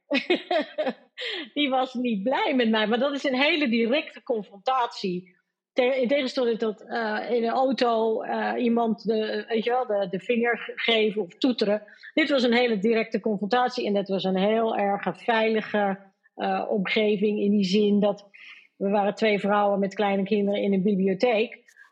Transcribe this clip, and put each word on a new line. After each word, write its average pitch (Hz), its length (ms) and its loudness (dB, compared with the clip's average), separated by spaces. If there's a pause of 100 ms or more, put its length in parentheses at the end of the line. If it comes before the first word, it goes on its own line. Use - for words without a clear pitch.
<laughs> 320 1500 -4
die 285 160 0
was 254 240 -2
niet 233 280 -2
blij 285 320 0
met 240 160 2
mij, 220 160 2
maar 226 120 0
dat 277 160 0
is 269 100 -8
een 262 160 0
hele 294 280 2
directe 233 540 -2
confrontatie. 208 1120 -4 (380)
Te-, 262 280 2
in 240 80 0
tegenstelling 247 500 0
tot, 220 280 -4
eh, 220 440 -4
in 233 140 0
een 226 60 0
auto, 226 720 2
eh, 220 400 -2
iemand 233 400 0
de, 214 460 -2
weet 220 160 -2
je 240 60 0
wel, 247 160 0
de, 202 240 -2
de 185 100 -4
vinger 233 380 0
ge-, - 160 -12
geven 214 480 0
of 175 120 -8
toeteren. 214 480 0 (320)
Dit 302 160 2
was 269 120 2
een 240 100 4
hele 233 260 2
directe 220 420 0
confrontatie 226 640 0
en 208 80 0
dat 196 140 0
was 190 160 -2
een 190 120 0
heel 220 400 2
erg 196 460 -2
veilige, 214 760 0 (360)
eh, 196 340 -2
omgeving 208 720 0
in 202 100 2
die 208 140 2
zin 202 360 2
dat 202 280 -2 (480)
we 196 120 -2
waren 202 260 0
twee 208 260 0
vrouwen 202 380 2
met 196 160 -2
kleine 196 280 0
kinderen 202 400 0
in 202 100 0
een 190 100 2
bibliotheek. 202 800 0 (300)